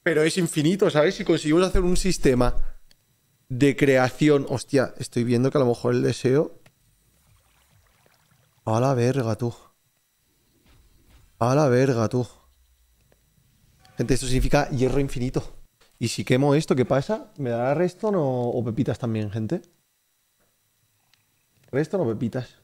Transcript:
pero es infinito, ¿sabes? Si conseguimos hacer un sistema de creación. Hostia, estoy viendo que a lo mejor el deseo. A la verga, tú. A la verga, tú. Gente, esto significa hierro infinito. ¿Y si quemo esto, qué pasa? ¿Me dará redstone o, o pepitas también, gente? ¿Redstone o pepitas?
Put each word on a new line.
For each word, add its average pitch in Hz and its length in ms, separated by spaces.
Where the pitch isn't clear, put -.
pero 156 220
es 160 140
infinito, 170 520
¿sabes? 151 260
Si 196 100
conseguimos 160 380
hacer 185 180
un 180 160
sistema 127 580
de 131 260
creación. 139 760
Hostia, 127 480
estoy 123 280
viendo 123 260
que - 60
a - 40
lo 127 60
mejor 120 260
el 123 80
deseo. 131 600
A 113 160
la 131 140
verga, 120 420
tú. 120 180
A 120 160
la 147 140
verga, 123 400
tú. 123 180
Gente, 127 160
esto 127 120
significa 135 440
hierro 127 320
infinito. 127 420
¿Y 120 80
si - 160
quemo 139 320
esto, 156 220
qué 123 80
pasa? 208 520
¿Me 135 120
dará 120 240
redstone 180 440
o, 160 60
o 123 400
pepitas 117 340
también, 110 320
gente? 110 320
¿Redstone 156 340
o - 20
pepitas? 117 560